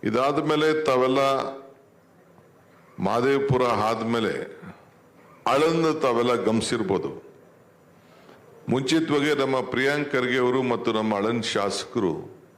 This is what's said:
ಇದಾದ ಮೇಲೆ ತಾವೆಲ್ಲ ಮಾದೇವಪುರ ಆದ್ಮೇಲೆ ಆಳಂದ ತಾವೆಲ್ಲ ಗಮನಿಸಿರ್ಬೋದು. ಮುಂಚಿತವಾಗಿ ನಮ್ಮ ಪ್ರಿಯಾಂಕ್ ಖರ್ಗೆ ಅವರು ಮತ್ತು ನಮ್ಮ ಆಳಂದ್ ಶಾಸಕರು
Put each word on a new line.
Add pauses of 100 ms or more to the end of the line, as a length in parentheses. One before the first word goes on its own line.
ಇದಾದ
ಮೇಲೆ
ತಾವೆಲ್ಲ (1800)
ಮಾದೇವಪುರ
ಆದ್ಮೇಲೆ (880)
ಆಳಂದ
ತಾವೆಲ್ಲ
ಗಮನಿಸಿರ್ಬೋದು. (1500)
ಮುಂಚಿತವಾಗಿ
ನಮ್ಮ
ಪ್ರಿಯಾಂಕ್
ಖರ್ಗೆ
ಅವರು
ಮತ್ತು
ನಮ್ಮ
ಆಳಂದ್
ಶಾಸಕರು (160)